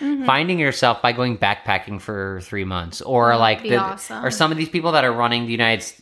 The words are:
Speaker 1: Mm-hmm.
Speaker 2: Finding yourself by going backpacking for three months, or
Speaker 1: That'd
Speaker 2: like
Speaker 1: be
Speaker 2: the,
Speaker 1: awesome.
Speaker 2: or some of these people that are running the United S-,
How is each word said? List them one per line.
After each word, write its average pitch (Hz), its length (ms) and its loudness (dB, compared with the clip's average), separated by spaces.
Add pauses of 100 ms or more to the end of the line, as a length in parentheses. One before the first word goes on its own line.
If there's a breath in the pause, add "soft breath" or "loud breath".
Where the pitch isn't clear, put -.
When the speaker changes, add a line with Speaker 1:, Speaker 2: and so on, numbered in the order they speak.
Speaker 1:
Mm-hmm. 277 240 -2
Speaker 2:
Finding 170 360 2
yourself 131 420 2
by 120 80 2
going 120 260 -2
backpacking 101 640 -2
for 98 440 -8
three 98 200 -6
months, 87 380 -6
or 120 240 4
Speaker 1:
That'd 117 140 4
Speaker 2:
like 110 240 4
Speaker 1:
be 165 60 -2
Speaker 2:
the, 120 80 4
Speaker 1:
awesome. 113 460 -6
Speaker 2:
or 131 60 -2
some 156 220 2
of 156 40 -4
these 160 120 -4
people 165 240 -2
that 143 120 4
are 123 80 2
running 120 340 0
the 117 60 -4
United 113 300 2
S-, - 200 -16